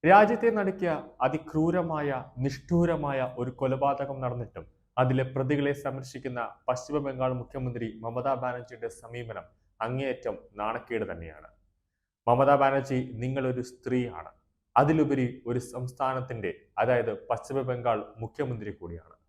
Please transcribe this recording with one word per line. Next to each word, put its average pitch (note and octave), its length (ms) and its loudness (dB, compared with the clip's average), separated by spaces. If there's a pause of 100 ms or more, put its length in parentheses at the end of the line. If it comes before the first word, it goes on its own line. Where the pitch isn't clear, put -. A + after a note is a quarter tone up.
രാജ്യത്തെ G#3+ 500 8
നടുക്കിയ F#3+ 320 0 (340)
അതിക്രൂരമായ, D#3 840 0 (360)
നിഷ്ഠൂരമായ D3+ 720 0 (220)
ഒരു B2+ 180 -2
കൊലപാതകം C#3 640 0
നടന്നിട്ടും F#2 440 -6 (360)
അതിലെ C3 300 4
പ്രതികളെ C#3+ 480 0
സംരക്ഷിക്കുന്ന B2+ 680 -8 (200)
പശ്ചിമ B2+ 380 -2
ബംഗാൾ C3 340 -2
മുഖ്യമന്ത്രി A#2+ 480 -6 (160)
മമതാ B2+ 380 -2
ബാനർജിയുടെ A#2+ 460 -8 (120)
സമീപനം A2+ 460 -12 (400)
അങ്ങേയറ്റം B2 520 -4 (220)
നാണക്കേട് A2+ 500 -4
തന്നെയാണ്. D#2+ 380 -12 (800)
മമതാ C3+ 340 6
ബാനർജി, C3+ 380 2 (240)
നിങ്ങളൊരു B2+ 460 -2
സ്ത്രീയാണ്, A#2+ 640 -4 (440)
അതിലുപരി C#3 720 4
ഒരു B2 140 -2 (100)
സംസ്ഥാനത്തിന്റെ, B2+ 800 -4 (240)
അതായത് A2+ 340 2 (160)
പശ്ചിമ C3 320 -2 (120)
ബംഗാൾ A#2 280 0 (220)
മുഖ്യമന്ത്രി A2+ 580 -6
കൂടിയാണ്. E2+ 360 -14 (120)